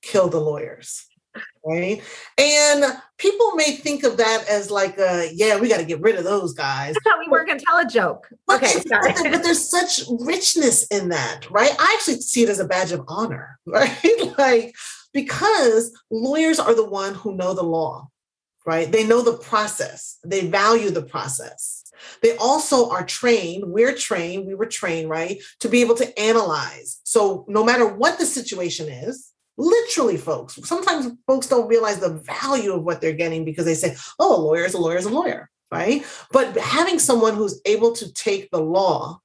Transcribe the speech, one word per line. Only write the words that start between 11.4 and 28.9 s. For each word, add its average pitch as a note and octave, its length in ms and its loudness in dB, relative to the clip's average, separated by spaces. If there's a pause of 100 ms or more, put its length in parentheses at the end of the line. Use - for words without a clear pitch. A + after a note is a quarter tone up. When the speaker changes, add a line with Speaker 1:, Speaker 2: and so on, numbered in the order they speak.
Speaker 1:
right? A3 280 4
I F#4 160 4
actually G#4 280 -2
see A#3+ 220 2
it A3+ 40 2
as G3 120 -2
a F3+ 60 -2
badge F3+ 260 -2
of D3 140 -8
honor, F#3 560 -8
<laughs> - 40 -18
right? A#3+ 320 0 (400)
Like, B3 360 2 (380)
because C#4 800 2 (180)
lawyers D4+ 480 0
are A#3 160 2
the G#3+ 140 2
one G3 240 -6
who G3 240 -8
know F#3 160 -2
the F3+ 120 -4
law, D3 440 -4 (560)
right? D#3+ 260 -2
They A3 160 2
know A#3 140 6
the A#3 160 2
process. - 880 -6
They F3+ 220 -4
value G3+ 440 2
the D#3+ 120 -4
process. - 720 -8 (480)
They A#3 140 4
also B3+ 540 2
are F3+ 140 -4
trained, G3+ 680 0
we're A#3 240 4
trained, F#3 500 -6
we G3 80 -8
were G#3 120 -4
trained, E3 440 -6
right, E3+ 320 -6 (160)
to A#3 100 -4
be A#3+ 120 4
able A#3 160 4
to A#3+ 220 -4
analyze. G3+ 840 -2
So C3 460 0
no G#3+ 160 0
matter A#3+ 240 4
what A#3 320 0
the E4 60 0
situation F3 640 -6
is, D3+ 440 -12 (240)